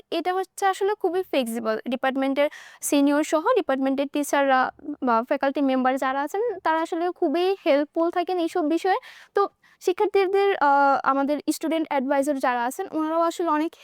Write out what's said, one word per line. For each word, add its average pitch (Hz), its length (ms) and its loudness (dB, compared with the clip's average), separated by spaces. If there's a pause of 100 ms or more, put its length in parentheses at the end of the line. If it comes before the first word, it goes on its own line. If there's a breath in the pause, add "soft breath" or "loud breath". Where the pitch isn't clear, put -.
(120)
এটা 339 220 -2
হচ্ছে 381 320 -4
আসলে 392 300 0
খুবই 370 280 -2
ফ্লেক্সিবল। 226 560 -2 (100)
ডিপার্টমেন্টের 269 600 0 (320 loud breath)
সিনিয়র 285 420 2
সহ 311 200 0 (120)
ডিপার্টমেন্টের 269 580 0
টিচাররা 277 580 2 (320)
বা 233 200 2
ফ্যাকাল্টি 277 380 -2
মেম্বার 262 360 2
যারা 269 240 -2
আছেন 392 380 -2
তারা 320 220 0
আসলে 349 300 -2
খুবই 349 440 0 (100)
হেল্পফুল 311 440 2
থাকেন 359 300 -2
এইসব 330 260 -2
বিষয়ে। 349 320 0 (380 loud breath)
তো 403 140 2 (300 soft breath)
শিক্ষার্থীদের, 392 760 2
আ, 277 480 4
আমাদের 277 360 0 (120)
স্টুডেন্ট 320 360 -2
অ্যাডভাইজার 277 520 0
যারা 247 260 0
আছেন 339 260 -6
ওনারাও 320 300 0
আসলে 339 260 0
অনেক 311 260 0 (100)